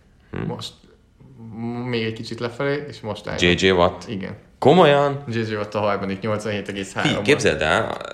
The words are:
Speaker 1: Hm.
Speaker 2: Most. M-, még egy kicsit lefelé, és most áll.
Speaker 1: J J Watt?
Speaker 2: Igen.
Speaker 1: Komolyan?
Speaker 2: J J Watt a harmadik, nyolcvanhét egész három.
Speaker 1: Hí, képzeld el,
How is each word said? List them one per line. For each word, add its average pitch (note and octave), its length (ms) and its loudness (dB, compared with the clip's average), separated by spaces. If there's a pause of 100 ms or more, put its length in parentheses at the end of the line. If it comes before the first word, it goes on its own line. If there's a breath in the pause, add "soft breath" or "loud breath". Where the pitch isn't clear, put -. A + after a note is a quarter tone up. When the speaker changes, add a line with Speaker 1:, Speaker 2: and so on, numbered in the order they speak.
(320)
Speaker 1:
Hm. - 160 -6
Speaker 2:
Most. - 260 -8 (840)
M-, A#2+ 340 -6
még A#2 140 -2
egy A2+ 100 -4
kicsit A2+ 260 -10
lefelé, C#3 480 -4
és B2+ 140 -14
most G#2 260 -8
áll. - 120 -6
Speaker 1:
J F2+ 180 4
J F#2+ 120 4
Watt? F2 400 2
Speaker 2:
Igen. F#2+ 260 -8 (240)
Speaker 1:
Komolyan? C#3+ 680 6
Speaker 2:
J A2+ 120 -2
J A2 160 -4
Watt G#2 180 -6
a G#2+ 60 -2
harmadik, G2 400 -2
nyolcvanhét G#2 500 -4
egész G2 240 -8
három. G2+ 220 0
Speaker 1:
Hí, G#2 60 -2
képzeld G#2 400 4
el, F2 360 2 (160)